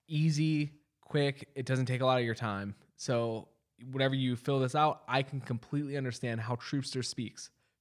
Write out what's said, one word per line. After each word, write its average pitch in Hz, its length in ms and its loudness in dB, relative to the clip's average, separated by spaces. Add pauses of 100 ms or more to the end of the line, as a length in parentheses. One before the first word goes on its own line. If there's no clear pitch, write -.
easy, 151 640 2 (280)
quick. 139 560 -2
It 127 100 -6
doesn't 131 200 2
take 127 140 0
a 131 60 4
lot 127 140 6
of 120 40 2
your 117 120 0
time. 101 400 -4 (200)
So 117 520 -2 (420)
whenever 135 240 2
you 127 220 2
fill 139 240 2
this 127 160 0
out, 151 320 4
I 131 160 2
can 135 160 -8
completely 143 560 -4
understand 120 440 -4
how 117 160 -2
Troopster 131 480 -4
speaks, - 460 -8 (300)